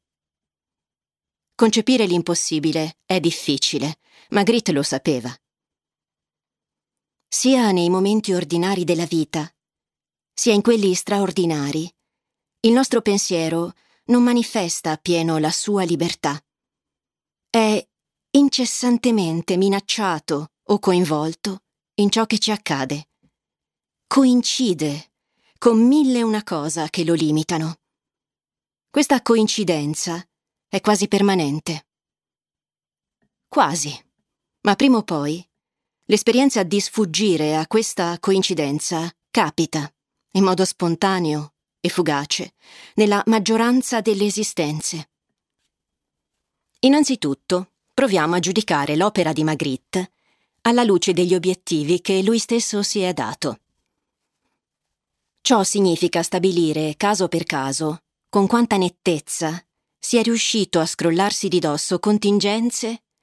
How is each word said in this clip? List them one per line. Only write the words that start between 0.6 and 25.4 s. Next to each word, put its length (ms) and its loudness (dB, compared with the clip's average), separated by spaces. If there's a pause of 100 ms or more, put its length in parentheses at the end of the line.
Concepire 520 2
l'impossibile 1000 -2
è 140 0
difficile, 800 -2 (320)
Magritte 420 0
lo 100 0
sapeva. 540 -4 (1900)
Sia 460 2
nei 180 2
momenti 420 0
ordinari 520 -2
della 200 -2
vita, 480 -4 (800)
sia 220 0
in 80 2
quelli 320 2
straordinari, 1000 -2 (680)
il 120 4
nostro 300 2
pensiero 720 -2 (300)
non 180 4
manifesta 680 0
appieno 440 0
la 140 0
sua 320 -2
libertà. 600 -4 (1080)
È 380 0 (420)
incessantemente 1300 2
minacciato 920 -2 (100)
o 160 0
coinvolto 840 -2 (320)
in 140 2
ciò 140 0
che 140 -2
ci 140 -2
accade. 580 -6 (960)
Coincide 1080 0 (460)